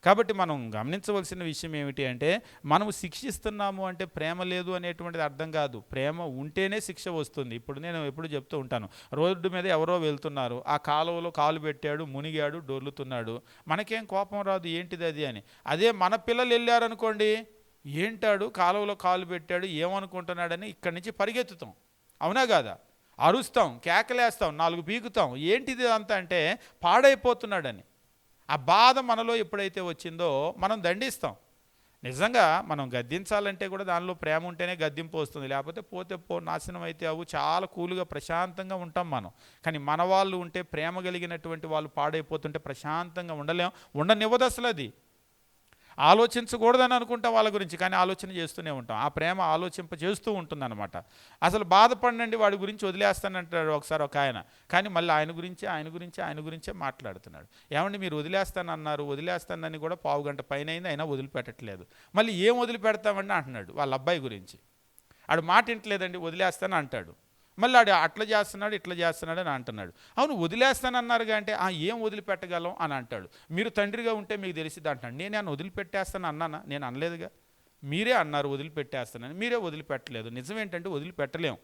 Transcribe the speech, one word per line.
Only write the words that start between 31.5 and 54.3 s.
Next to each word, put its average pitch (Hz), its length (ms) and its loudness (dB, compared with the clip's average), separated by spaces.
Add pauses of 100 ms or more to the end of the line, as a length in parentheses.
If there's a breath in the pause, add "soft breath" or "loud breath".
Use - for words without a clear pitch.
నిజంగా 175 600 4
మనం 139 280 -4
గద్దించాలంటే 190 760 -2
కూడా 190 160 -6
దానిలో 180 300 0
ప్రేమ 165 320 0
ఉంటేనే 175 260 -4
గద్దింపు 160 460 -4
వస్తుంది, 143 300 -6
లేకపోతే 139 320 -4
"పోతే 185 360 -8
పో, 175 240 -6
నాశనం 165 420 -6
అయితే 165 240 -6
అవు", 160 180 -4 (100)
చాలా 160 320 0
కూల్గా 180 380 -4
ప్రశాంతంగా 180 720 -4
ఉంటాం 175 340 -4
మనం. 110 200 -4 (360 soft breath)
కానీ 160 120 -2
మన 147 240 0
వాళ్ళు 190 340 4
ఉంటే, 180 260 -6
ప్రేమ 165 380 -4
కలిగినటువంటి 170 640 -6
వాళ్ళు 151 220 -2
పాడైపోతుంటే 151 720 -2
ప్రశాంతంగా 165 760 -6
ఉండలేం, 170 360 0 (260 loud breath)
ఉండనివ్వదు 220 480 4
అసలు. 240 220 0
అది 147 260 -2 (1080 soft breath)
ఆలోచించకూడదని 233 960 6
అనుకుంటాం 233 400 0
వాళ్ళ 214 200 4
గురించి, 196 220 -4
కానీ 190 200 0
ఆలోచన 190 340 0
చేస్తూనే 165 400 -6
ఉంటాం. 120 260 -6
ఆ 127 120 0
ప్రేమ 165 320 0
ఆలోచింప 165 600 -2
చేస్తూ 208 300 -2
ఉంటుందన్నమాట. 135 640 -6 (460 loud breath)
"అసలు 196 220 2
బాధపడినండి, 226 720 6
వాడి 208 200 4
గురించి 196 320 -4
వదిలేస్తానంటాడు" 180 840 0
ఒకసారి 151 320 0
ఒక 143 140 -2
ఆయన, 131 260 0 (280 soft breath)